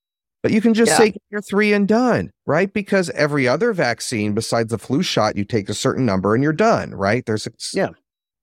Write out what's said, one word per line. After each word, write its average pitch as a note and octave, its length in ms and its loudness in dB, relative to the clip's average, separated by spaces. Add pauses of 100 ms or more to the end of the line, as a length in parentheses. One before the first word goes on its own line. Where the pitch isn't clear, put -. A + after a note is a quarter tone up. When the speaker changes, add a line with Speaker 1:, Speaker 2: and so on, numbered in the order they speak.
(420)
Speaker 1:
But - 100 0
you G#3+ 80 4
can A3+ 140 4
just A3+ 160 4
Speaker 2:
Yeah. - 80 4
Speaker 1:
say, G#3+ 140 6
"Get - 180 -16
your G#3 100 -8
three G#3 320 0
and G3+ 160 2
done," G#3+ 420 0 (160)
right? F3 240 0
Because G3 400 -2
every C#3+ 380 0
other F3 240 0
vaccine A#2 640 -2
besides A2+ 360 -2
the A#2 80 -2
flu C3+ 240 -2
shot, A2 340 0
you G2+ 80 -2
take G2+ 260 -2
a G#2 40 -4
certain C3 300 -2
number G2 300 2
and B2+ 80 2
you're D3+ 100 0
done, D#3 420 0
right? G#2 300 -2
There's G#2+ 220 -4
a, A#2 40 -10 (220)
Speaker 2:
Yeah. C#3+ 180 -2 (520)